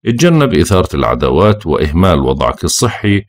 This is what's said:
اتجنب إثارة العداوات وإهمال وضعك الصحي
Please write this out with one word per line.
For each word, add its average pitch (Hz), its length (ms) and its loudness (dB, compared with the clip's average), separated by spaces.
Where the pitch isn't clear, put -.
اتجنب 143 480 2
إثارة 82 420 0
العداوات 69 720 0
وإهمال 76 520 0
وضعك 65 440 -2
الصحي 101 640 -2